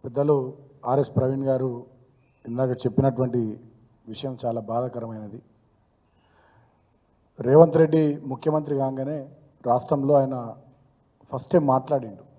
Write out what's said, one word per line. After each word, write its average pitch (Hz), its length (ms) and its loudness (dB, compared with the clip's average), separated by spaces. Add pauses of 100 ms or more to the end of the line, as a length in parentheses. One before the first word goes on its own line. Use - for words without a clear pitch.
పెద్దలు 135 480 0 (340)
ఆర్ఎస్ 131 300 0
ప్రవీణ్ 135 280 0
గారు 131 380 -2 (680)
ఇందాక 127 220 -2
చెప్పినటువంటి 123 880 0 (480)
విషయం 123 360 -12
చాలా 113 160 -4
బాధాకరమైనది. 113 800 -8 (2000)
రేవంత్ 156 360 8
రెడ్డి 156 500 4
ముఖ్యమంత్రి 147 500 -2
కాగానే 135 520 -6 (380)
రాష్ట్రంలో 135 480 0
ఆయన 131 400 0 (760)
ఫస్ట్ 131 180 -10
టైమ్ 160 160 4
మాట్లాడిండు. 131 560 -2 (160)